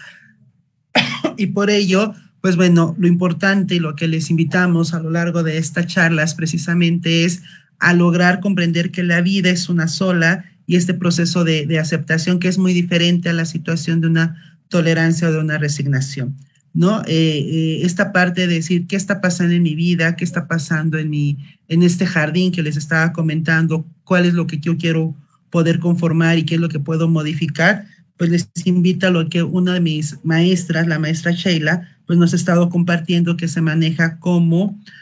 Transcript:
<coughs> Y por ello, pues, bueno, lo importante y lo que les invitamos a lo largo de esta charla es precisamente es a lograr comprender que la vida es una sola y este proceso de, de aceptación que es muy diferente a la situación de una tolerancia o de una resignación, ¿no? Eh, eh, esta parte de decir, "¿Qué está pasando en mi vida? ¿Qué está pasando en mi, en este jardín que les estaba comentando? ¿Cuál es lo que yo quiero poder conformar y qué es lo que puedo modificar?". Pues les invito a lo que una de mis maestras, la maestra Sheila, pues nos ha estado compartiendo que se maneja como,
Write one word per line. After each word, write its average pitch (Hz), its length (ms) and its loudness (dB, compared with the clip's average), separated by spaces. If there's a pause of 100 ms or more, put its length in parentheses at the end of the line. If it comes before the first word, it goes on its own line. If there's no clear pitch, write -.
(920)
<coughs> 240 460 -2
Y 202 80 -2
por 202 240 0
ello, 202 420 0 (300)
pues, 185 140 2
bueno, 170 420 4
lo 175 100 2
importante 180 680 0
y - 20 0
lo 156 180 -4
que 165 120 -2
les 160 200 -2
invitamos 170 640 2
a 165 80 -4
lo 160 80 -6
largo 170 340 -2
de 156 140 -2
esta 165 300 -4
charla 165 360 2
es 156 120 -2
precisamente 170 920 0
es 170 160 -2 (380)
a 175 160 2
lograr 175 460 4
comprender 170 500 0
que 180 140 -4
la 175 180 2
vida 185 260 0
es 180 220 -2
una 165 180 0
sola 180 560 0 (220)
y 175 100 2
este 180 160 2
proceso 175 520 0
de, 160 200 0
de 160 140 0
aceptación 160 600 -2
que 175 100 0
es 180 100 0
muy 185 160 2
diferente 175 560 0
a - 20 0
la 165 140 -2
situación 165 560 -4
de 165 60 0
una 165 280 0 (360)
tolerancia 165 560 2
o 160 40 0
de 156 60 -2
una 156 200 -2
resignación, 135 760 -4 (380)
¿no? 185 300 2
Eh, - 40 -14
eh, 160 760 0
esta 190 280 -2
parte 180 360 0
de 175 80 0
decir, 170 320 -2
"¿Qué 196 100 -4
está 190 240 -4
pasando 175 340 0
en 175 80 2
mi 156 120 0
vida? 170 420 0
¿Qué 180 80 -4
está - 240 -4
pasando 160 480 -2
en 156 140 -4
mi, 147 260 0 (320)
en 165 140 4
este 180 240 2
jardín 170 460 0
que 175 100 -4
les 151 160 -4
estaba 160 340 0
comentando? 160 760 0 (180)
¿Cuál 180 200 2
es 175 80 2
lo 170 140 0
que 147 120 -6
yo 165 200 -2
quiero 160 360 -2 (360)
poder 165 280 2
conformar 170 600 2
y 156 60 0
qué 156 100 -4
es 165 60 2
lo 170 100 0
que 156 100 -6
puedo 160 260 -2
modificar?". 160 800 0 (320)
Pues 170 140 0
les 170 180 0 (160)
invito 180 420 2
a 185 40 2
lo 165 180 0
que 170 140 0
una 180 320 0
de 180 60 0
mis 156 440 -2
maestras, 165 600 2
la 156 120 0
maestra 160 340 -2
Sheila, 170 540 0 (200)
pues 175 120 2
nos 170 140 4
ha 185 40 2
estado 175 340 2
compartiendo 170 640 0
que 170 120 -4
se 170 120 -4
maneja 160 600 0
como, 175 600 0 (220)